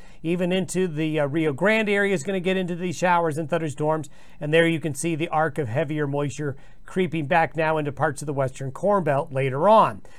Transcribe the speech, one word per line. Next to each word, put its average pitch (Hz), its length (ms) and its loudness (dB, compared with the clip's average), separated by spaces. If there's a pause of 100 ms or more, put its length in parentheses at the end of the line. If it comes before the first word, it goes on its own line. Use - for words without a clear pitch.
(220)
even 175 280 0
into 185 380 0
the, 156 320 -2
uh, 143 60 2
Rio 151 260 0
Grande 208 360 2
area 202 240 2
is 185 120 0
gonna 190 160 -2
get 185 160 0
into 180 180 -2
these 170 240 -4
showers 170 400 2
and 160 100 -4
thunderstorms. 156 640 -2 (300)
And 147 120 -2
there 165 140 6
you 165 140 2
can 151 140 -2
see 165 200 -2
the 160 140 -2
arc 156 300 0
of 139 100 -2
heavier 151 400 -2
moisture 143 480 -4 (280)
creeping 160 420 -2
back 160 300 2
now 160 220 2
into 147 140 -2
parts 147 280 -2
of 147 60 -10
the 151 60 -2
western 135 400 -4
Corn 190 320 2
Belt 139 280 0
later 135 360 2
on. 160 340 6 (160)